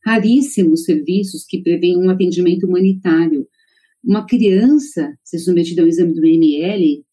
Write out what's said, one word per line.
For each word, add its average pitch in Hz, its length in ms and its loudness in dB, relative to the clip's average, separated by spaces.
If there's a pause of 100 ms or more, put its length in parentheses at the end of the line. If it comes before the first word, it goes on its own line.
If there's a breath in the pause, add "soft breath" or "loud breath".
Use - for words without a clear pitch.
Raríssimos 214 800 0
serviços 180 640 -4
que - 140 -8
prevêem 175 340 0
um 185 140 0
atendimento 180 560 0
humanitário. 180 840 0 (560)
Uma 208 220 -2
criança 214 1000 0
ser - 140 -12
submetida 170 460 0
a - 20 4
um - 20 6
exame 170 280 0
do 160 100 0
M 160 340 2
L 165 540 -2